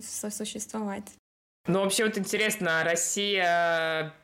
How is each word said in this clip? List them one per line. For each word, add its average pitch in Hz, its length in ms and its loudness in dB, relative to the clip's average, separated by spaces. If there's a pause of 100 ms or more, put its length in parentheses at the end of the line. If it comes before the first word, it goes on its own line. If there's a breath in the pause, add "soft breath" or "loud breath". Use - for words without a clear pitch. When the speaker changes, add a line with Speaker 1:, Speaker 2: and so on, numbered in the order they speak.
Speaker 1:
сосуществовать. 208 1040 -8 (640)
Speaker 2:
Ну, 180 140 2
вообще 196 240 2
вот 214 120 0
интересно, 196 640 0
а - 20 0
Россия, 170 1300 2 (120)